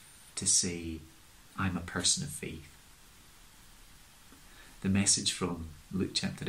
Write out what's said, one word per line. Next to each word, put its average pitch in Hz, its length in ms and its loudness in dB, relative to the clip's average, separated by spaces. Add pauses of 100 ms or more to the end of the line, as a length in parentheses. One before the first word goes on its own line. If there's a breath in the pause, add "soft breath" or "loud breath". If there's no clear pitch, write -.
(340)
to 95 120 -6
say, 85 520 2 (600)
"I'm 92 200 0
a - 20 -4
person 90 420 0
of 95 60 -4
faith." - 400 -8 (2250 loud breath)
The 95 80 2
message 98 420 4
from 85 360 -2 (220)
Luke 92 220 0
chapter - 360 -2